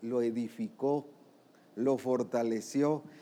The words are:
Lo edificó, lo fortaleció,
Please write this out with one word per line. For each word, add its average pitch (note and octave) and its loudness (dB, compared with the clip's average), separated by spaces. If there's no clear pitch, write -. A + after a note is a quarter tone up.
Lo A#2+ 0
edificó, A#2 -2
lo B2+ 2
fortaleció, B2 0